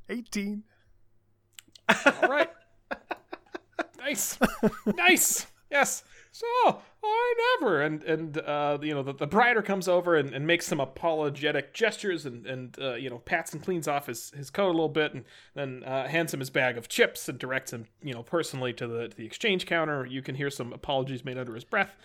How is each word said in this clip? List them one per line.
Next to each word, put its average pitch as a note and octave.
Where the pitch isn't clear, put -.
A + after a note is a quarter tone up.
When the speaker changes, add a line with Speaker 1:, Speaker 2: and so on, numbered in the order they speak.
Speaker 1:
eighteen. G#3
Speaker 2:
All B3
right. C#4+
Nice. -
Nice. -
Yes. -
So, -
"I A#4
never." F#3
And, D#3
and, D#3+
uh, D3
you D3+
know, C#3
the, C3+
the C#3+
brider A3+
comes G3
over F3
and, C#3
and C#3+
makes E3+
some D#3+
apologetic D3
gestures G3+
and, A#2+
and, B2+
uh, C3
you C3
know, B2
pats E3
and D3+
cleans E3+
off C#3+
his, -
his C#3+
coat G3+
a -
little D#3+
bit D3+
and B2+
then, C3
uh, C3
hands E3
him C#3
his C3
bag B2+
of A#2
chips -
and C3
directs C3
him, A#2
you C#3
know, A#2
personally B2+
to B2
the, A#2
to -
the A#2
exchange F#3+
counter. D#3
You C3
can C#3+
hear C#3
some A#2+
apologies C3
made B2+
under B2
his A#2
breath. G3